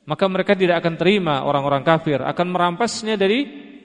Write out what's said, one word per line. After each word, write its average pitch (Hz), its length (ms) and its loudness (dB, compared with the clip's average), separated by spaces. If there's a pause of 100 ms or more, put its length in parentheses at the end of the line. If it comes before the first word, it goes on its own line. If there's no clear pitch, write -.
maka 151 240 -2
mereka 190 320 0
tidak 175 240 2
akan 165 160 -2
terima 165 480 2
orang-orang 139 400 0
kafir 156 400 2
akan 175 220 -2 (100)
merampasnya 175 600 -2
dari 220 260 0 (400)